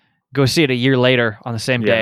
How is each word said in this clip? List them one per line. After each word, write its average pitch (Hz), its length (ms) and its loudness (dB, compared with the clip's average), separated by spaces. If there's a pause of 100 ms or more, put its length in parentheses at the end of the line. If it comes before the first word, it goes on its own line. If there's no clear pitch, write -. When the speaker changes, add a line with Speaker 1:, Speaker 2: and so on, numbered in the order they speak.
(340)
Speaker 1:
go 135 120 0
see 160 180 0
it 135 80 2
a 127 40 -2
year 131 220 0
later 120 460 2
on 123 80 -10
the 113 80 -8
same 123 220 -4
Speaker 2:
Yeah, 107 60 -4 (140)